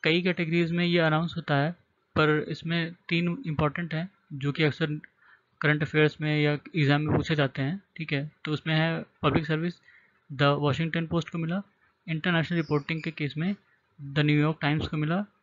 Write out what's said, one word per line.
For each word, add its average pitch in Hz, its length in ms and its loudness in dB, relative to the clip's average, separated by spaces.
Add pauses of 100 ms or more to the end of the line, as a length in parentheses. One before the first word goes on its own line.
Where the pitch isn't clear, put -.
कई 165 180 2
categories 170 500 0
में 175 140 0
ये 175 140 2
announce 160 380 2
होता 151 180 -2
है, 143 160 2 (440)
पर 151 320 4
इसमें 165 460 -4 (160)
तीन 170 360 0
important 156 480 -2
हैं 165 180 -4 (220)
जो 139 180 -4
कि 147 120 0
अक्सर 151 360 0 (640)
करंट 151 200 4
अफेयर्स 151 400 2
में 151 200 0
या 147 120 4
एग्जाम 147 480 2
में 147 160 0
पूछे 151 180 0
जाते 139 260 0
हैं, 160 200 -2 (160)
ठीक 156 160 -6
है। 147 180 -4 (140)
तो 156 60 -4
उसमें 156 240 -2
है 160 300 0 (180)
public 160 220 2
service, 160 280 -2 (580)
द 139 120 0
वॉशिंगटन 147 640 2
Post 165 220 -2
को - 80 -8
मिला, 170 240 -4 (460)
international 165 500 0
reporting 156 460 -2
के 170 80 -6
case 147 260 -6
में 185 180 -2 (460)
द 139 180 -4
न्यूयॉर्क 151 420 2
Times 151 260 0
को 160 100 -6
मिला 165 280 -2 (180)